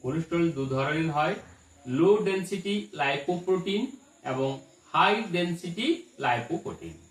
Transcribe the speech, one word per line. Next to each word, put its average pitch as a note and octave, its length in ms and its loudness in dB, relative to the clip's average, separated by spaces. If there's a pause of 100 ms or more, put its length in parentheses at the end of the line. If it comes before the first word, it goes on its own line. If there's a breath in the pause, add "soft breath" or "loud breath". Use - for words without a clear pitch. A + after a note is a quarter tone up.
কোলেস্টেরল E3 480 0
দু C3+ 160 -4
ধরনের D3 440 0
হয়, D#3 240 2 (520)
লো E3 300 6
ডেনসিটি G3 800 -2
lipoprotein F3+ 920 0 (360)
এবং C3+ 380 -2 (320)
হাই G3 300 4 (100)
ডেনসিটি F3+ 720 -2 (180)
lipoprotein। A#2+ 760 -4 (140)